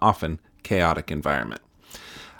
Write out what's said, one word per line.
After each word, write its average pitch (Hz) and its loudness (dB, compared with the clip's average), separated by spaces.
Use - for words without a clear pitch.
often 85 2
chaotic 82 2
environment. 71 0